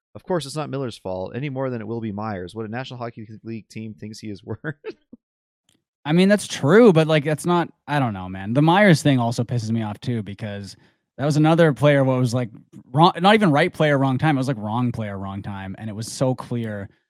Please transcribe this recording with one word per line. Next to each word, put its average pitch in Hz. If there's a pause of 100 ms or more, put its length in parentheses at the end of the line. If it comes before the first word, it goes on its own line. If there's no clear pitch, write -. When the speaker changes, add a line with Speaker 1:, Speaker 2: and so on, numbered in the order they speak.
(140)
Speaker 1:
Of -
course, 165
it's 139
not 135
Miller's 131
fault 92
any 139
more 131
than 117
it 104
will 113
be 110
Myers. 98
What 110
a 104
National 127
Hockey 120 (160)
League 110
team 110
thinks 107
he 110
is 98
<laughs> -
worth. 127 (1300)
Speaker 2:
I 147
mean, 185
that's 202
true, 202
but, 160
like, 156
that's 156
not, 175 (180)
I 147
don't 117
know, 92
man. 95
The 147
Myers 175
thing 139
also 117
pisses 113
me 113
off 107
too, 120
because 101 (440)
that 135
was 147
another 156
player 143
what 131
was, 123
like, 123 (420)
wrong, 160
not 196
even 208
right 156
player, 147
wrong 135
time. 151
It 131
was, 131
like, 135
wrong 117
player, 101
wrong 98
time, 95
and 107
it -
was 110
so 131
clear. 110 (220)